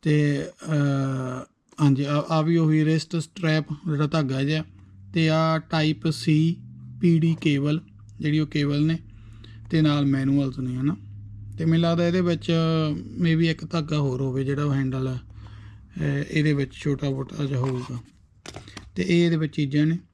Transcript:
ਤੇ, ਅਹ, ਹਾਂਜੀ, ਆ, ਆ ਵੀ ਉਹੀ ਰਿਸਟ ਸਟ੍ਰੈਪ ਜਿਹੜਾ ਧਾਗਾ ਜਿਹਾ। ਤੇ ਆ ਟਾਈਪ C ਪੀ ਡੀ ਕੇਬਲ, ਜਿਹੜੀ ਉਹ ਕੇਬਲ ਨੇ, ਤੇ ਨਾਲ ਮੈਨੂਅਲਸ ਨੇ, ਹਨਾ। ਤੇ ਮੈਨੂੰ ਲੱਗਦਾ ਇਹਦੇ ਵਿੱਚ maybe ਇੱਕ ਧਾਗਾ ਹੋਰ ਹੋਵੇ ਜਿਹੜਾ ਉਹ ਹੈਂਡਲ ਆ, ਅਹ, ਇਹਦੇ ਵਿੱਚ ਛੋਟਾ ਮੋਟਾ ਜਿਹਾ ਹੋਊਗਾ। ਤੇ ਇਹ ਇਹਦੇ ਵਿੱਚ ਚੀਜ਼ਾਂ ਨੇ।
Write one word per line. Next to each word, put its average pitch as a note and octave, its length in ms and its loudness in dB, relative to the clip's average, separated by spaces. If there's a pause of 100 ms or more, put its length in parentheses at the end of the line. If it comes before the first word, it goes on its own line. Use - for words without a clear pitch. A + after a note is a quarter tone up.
ਤੇ, D3 440 2 (180)
ਅਹ, C3+ 800 -2 (360)
ਹਾਂਜੀ, C#3 220 4
ਆ, D3 260 0
ਆ D#3+ 120 2
ਵੀ E3 160 2
ਉਹੀ D#3 280 4
ਰਿਸਟ D#3+ 300 0
ਸਟ੍ਰੈਪ D#3 560 -2
ਜਿਹੜਾ D3+ 360 -2
ਧਾਗਾ C3+ 360 0
ਜਿਹਾ। D#3 220 -2 (480)
ਤੇ D#3+ 160 4
ਆ D#3+ 280 2
ਟਾਈਪ D#3 500 0
C D#3 160 -2 (800)
ਪੀ E3+ 180 6
ਡੀ D#3+ 220 2
ਕੇਬਲ, D3 400 0 (380)
ਜਿਹੜੀ D3+ 200 0
ਉਹ D3+ 80 0
ਕੇਬਲ D3 380 0
ਨੇ, D#3+ 140 0 (680)
ਤੇ D#3+ 120 2
ਨਾਲ D3 240 2
ਮੈਨੂਅਲਸ C3+ 540 0
ਨੇ, B2+ 160 -4
ਹਨਾ। C3+ 220 -2 (600)
ਤੇ D#3+ 80 -2
ਮੈਨੂੰ E3 160 4
ਲੱਗਦਾ E3+ 260 2
ਇਹਦੇ F3+ 140 2
ਵਿੱਚ F3 300 0 (680)
maybe E3 220 4
ਇੱਕ D#3+ 280 0
ਧਾਗਾ D3+ 300 -2
ਹੋਰ C3+ 220 0
ਹੋਵੇ C3+ 220 -2
ਜਿਹੜਾ C#3 200 -2
ਉਹ D3 100 0
ਹੈਂਡਲ C3 340 -2
ਆ, B2+ 120 -4 (800)
ਅਹ, C#3+ 280 -2
ਇਹਦੇ D3+ 240 2
ਵਿੱਚ C#3 200 -2
ਛੋਟਾ C#3+ 360 -4
ਮੋਟਾ C3+ 360 -6
ਜਿਹਾ C3+ 140 -2
ਹੋਊਗਾ। B2+ 400 -4 (960)
ਤੇ F#3 120 -2
ਇਹ F3 180 4
ਇਹਦੇ D#3+ 120 2
ਵਿੱਚ D#3 180 -4
ਚੀਜ਼ਾਂ D3 300 2
ਨੇ। E3 140 0 (140)